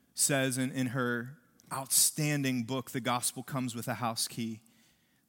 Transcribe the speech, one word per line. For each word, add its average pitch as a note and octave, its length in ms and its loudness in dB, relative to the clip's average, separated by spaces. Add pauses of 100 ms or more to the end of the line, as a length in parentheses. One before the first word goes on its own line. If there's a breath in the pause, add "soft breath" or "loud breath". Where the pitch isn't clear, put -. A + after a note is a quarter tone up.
(140)
says C3 440 2
in, C3 140 0
in C3 160 0
her A#2+ 500 -2 (360)
outstanding C3+ 920 2
book, B2+ 280 -4
The C3+ 80 -2
Gospel A#2+ 440 0
Comes B2+ 320 -4
with A#2 120 -6
a B2+ 60 0
House A2+ 340 -2
Key, A2+ 320 -4 (680 soft breath)